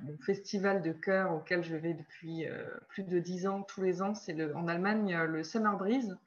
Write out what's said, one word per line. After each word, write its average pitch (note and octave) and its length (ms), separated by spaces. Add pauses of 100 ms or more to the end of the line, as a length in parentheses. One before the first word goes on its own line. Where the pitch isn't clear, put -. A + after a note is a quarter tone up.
mon D3+ 160
festival G3 640
de D#3+ 100
chœur F#3+ 400
auquel E3+ 320
je E3 120
vais D#3+ 180
depuis, D#3+ 520
euh, - 180 (240)
plus G3 160
de F3+ 160
dix F3+ 260
ans, G3 160
tous - 200
les F#3 200
ans, G#3 120
c'est G3+ 200
le, D3+ 200
en E3+ 140
Allemagne, G3 460
euh, E3 120
le D#3+ 180
Summer G#3+ 340
Breeze. G3+ 380 (100)